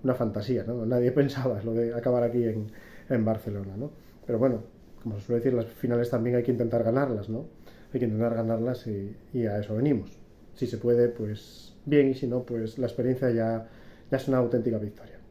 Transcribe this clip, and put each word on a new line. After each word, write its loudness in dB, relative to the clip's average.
una 2
fantasía, -2
¿no? -4
Nadie 4
<laughs> -
pensaba 0
lo -4
de 0
acabar 2
aquí 2
en, -2
en 2
Barcelona, -4
¿no? -8
Pero 0
bueno, 2
como -6
se -12
suele 0
decir, 2
las 0
finales -2
también 2
hay 4
que 2
intentar 2
ganarlas, 0
¿no? -6
Hay -2
que 2
intentar 2
ganarlas -2
y, -6
y 0
a 0
eso -4
venimos. 2
Si -4
se -6
puede, 4
pues -8
bien, 6
y 2
si -4
no, 0
pues -6
la 0
experiencia 0
ya, 0
ya 2
es -4
una 2
auténtica 2
victoria. -8